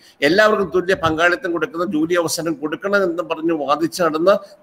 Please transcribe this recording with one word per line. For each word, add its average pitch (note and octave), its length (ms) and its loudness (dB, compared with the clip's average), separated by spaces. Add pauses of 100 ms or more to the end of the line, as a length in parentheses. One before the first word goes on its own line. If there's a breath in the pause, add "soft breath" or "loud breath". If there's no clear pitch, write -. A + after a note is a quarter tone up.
(220 soft breath)
എല്ലാവർക്കും G3 520 4
തുല്യ F3+ 200 0
പങ്കാളിത്തം F3 580 0
കൊടുക്കുന്ന E3 320 -4
ജോലി E3 300 -2
അവസരം E3 400 -2
കൊടുക്കണം F3 480 -2
എന്ന് F3 200 -2
പറഞ്ഞ് D#3+ 300 -2
വാദിച്ച് D3+ 500 -2
നടന്ന E3+ 360 2 (240 loud breath)